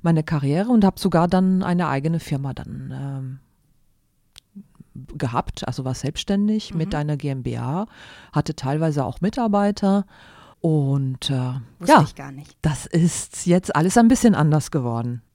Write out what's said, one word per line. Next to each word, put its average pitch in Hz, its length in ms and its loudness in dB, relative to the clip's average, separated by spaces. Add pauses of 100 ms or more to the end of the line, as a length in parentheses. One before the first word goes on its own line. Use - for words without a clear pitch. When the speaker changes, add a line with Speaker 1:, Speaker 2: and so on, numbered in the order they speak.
Speaker 1:
meine 165 220 2
Karriere 156 460 0
und 220 160 6
hab 190 120 2
sogar 170 300 2
dann 185 340 4
eine 175 280 0
eigene 156 320 -2
Firma 139 320 -4
dann, 131 400 -12
ähm, 135 460 -10 (1800)
gehabt, 127 500 -4
also 131 160 -6
war 127 100 -4
selbstständig 208 800 -2
Speaker 2:
Mhm. 180 60 -4
Speaker 1:
mit 165 180 -2
einer 147 220 -2
G 143 100 -6
M 131 160 -4
B 120 160 -6
H, 151 260 -4 (460)
hatte - 240 -2
teilweise 147 480 -2
auch - 160 -8
Mitarbeiter 202 840 0 (560)
und, 139 680 0
äh, 127 260 -2 (240)
Speaker 2:
Wusste 262 160 6
Speaker 1:
ja, 190 60 8
Speaker 2:
ich - 140 -2
gar 139 160 -14
nicht. 139 300 -20
Speaker 1:
das 151 240 -2
ist - 600 -2
jetzt 180 300 0
alles 175 220 2
ein 233 100 8
bisschen 226 280 6
anders 151 360 2
geworden. 120 500 -4 (140)